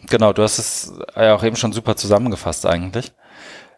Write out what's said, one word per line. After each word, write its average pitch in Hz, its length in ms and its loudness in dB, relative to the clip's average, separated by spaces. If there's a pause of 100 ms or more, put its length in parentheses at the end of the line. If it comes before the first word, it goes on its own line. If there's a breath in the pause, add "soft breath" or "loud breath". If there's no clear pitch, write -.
genau, 110 240 4
du 104 100 2
hast 107 160 0
es - 340 -8 (220)
ja 110 200 6
auch 101 80 0
eben 113 120 0
schon 110 180 -4
super 110 220 -4
zusammengefasst 101 680 -2
eigentlich. 92 460 -2 (680 loud breath)